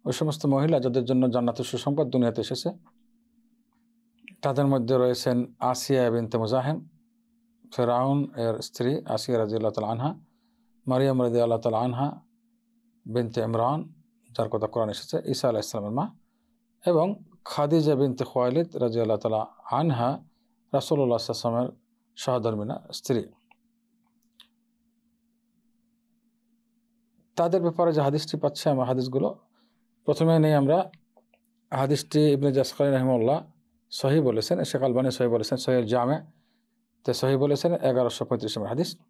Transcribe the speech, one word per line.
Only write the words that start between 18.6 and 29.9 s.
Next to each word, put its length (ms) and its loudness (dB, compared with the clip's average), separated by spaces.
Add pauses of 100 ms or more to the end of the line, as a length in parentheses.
রাদিয়াল্লাহু 440 2
তাআলা 260 0 (240)
আনহা, 540 0 (480)
রাসূলুল্লাহ 460 2
সাল্লাল্লাহু 380 -4
আলাইহি 160 -2
ওয়াসাল্লামের 0 - (440)
সহধর্মিণা 640 -2 (120)
স্ত্রী। 300 -2 (4000)
তাদের 260 2
ব্যাপারে 300 2
যে 80 2
হাদিসটি 360 -2
পাচ্ছি 320 -2
আমরা, 160 2
হাদিসগুলো 540 -2 (680)